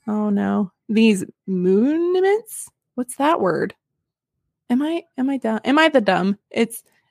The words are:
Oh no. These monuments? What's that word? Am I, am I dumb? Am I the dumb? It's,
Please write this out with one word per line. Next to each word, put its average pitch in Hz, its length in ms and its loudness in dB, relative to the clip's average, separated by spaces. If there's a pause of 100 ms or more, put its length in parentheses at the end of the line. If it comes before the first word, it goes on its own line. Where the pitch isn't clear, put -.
Oh 214 220 -2
no. 202 420 0 (180)
These 214 340 4 (240)
monuments? 320 1200 0 (260)
What's 247 200 -8
that 311 240 0
word? 180 340 -2 (960)
Am 247 120 2
I, 330 220 -4 (140)
am 262 120 -2
I 277 80 -4
dumb? 220 260 -4
Am 277 160 0
I 320 100 4
the 285 120 4
dumb? 190 360 0 (140)
It's, - 320 -2 (260)